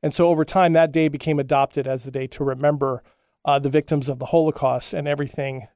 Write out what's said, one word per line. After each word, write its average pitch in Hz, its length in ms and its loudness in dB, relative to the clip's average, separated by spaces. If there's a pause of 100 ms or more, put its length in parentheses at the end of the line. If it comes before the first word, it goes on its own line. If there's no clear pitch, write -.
And 147 100 -2
so 170 140 4
over 160 160 2
time, 175 300 4
that 160 180 4
day 160 160 2
became 147 320 -2
adopted 139 480 0
as 131 160 -4
the 131 80 -12
day 131 160 -6
to - 160 -8
remember, 135 600 0 (420)
uh, 143 140 2
the 139 100 -2
victims 143 400 0
of 127 100 -6
the 131 80 -10
Holocaust 147 640 0
and 147 140 -4
everything 139 680 -6